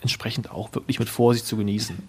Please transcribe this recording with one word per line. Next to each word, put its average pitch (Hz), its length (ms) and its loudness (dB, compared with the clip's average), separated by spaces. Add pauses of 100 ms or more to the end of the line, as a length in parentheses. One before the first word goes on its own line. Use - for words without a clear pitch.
entsprechend - 500 -4
auch 107 240 -8
wirklich 127 240 -2
mit 117 100 0
Vorsicht 120 380 4
zu 113 100 -4
genießen. 104 400 -2 (120)